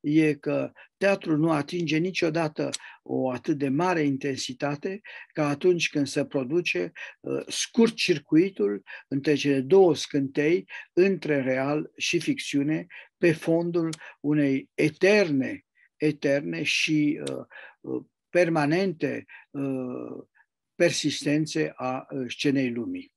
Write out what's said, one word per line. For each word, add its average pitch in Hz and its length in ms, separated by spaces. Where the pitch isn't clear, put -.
e 156 320
că 143 380
teatrul 190 400
nu 160 140
atinge 156 460
niciodată 160 720
o 131 280
atât 143 260
de 139 120
mare 170 320
intensitate 143 1000
ca 151 140
atunci 165 420
când 143 180
se 139 180
produce, 165 640
uh, 135 280
scurt - 460
circuitul 190 880
între 143 280
cele 139 240
două 165 360
scântei, 147 760
între 156 480
real 135 560
și - 220
ficțiune, 151 680
pe 175 140
fondul 165 580
unei 143 540
eterne, 147 920
eterne 151 680
și, 151 680
uh, - 160
uh, - 240
permanente, 165 960
uh, 127 760
persistențe 156 1000
a, 127 340
uh, 131 200
scenei 135 420
lumii. 92 460